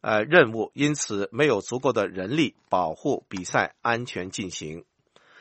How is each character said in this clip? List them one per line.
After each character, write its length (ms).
呃， 220
任 280
务， 220
因 200
此 380
没 140
有 160
足 160
够 120
的 160
人 300
力 180
保 240
护 380
比 140
赛 360
安 240
全 240
进 220
行。 340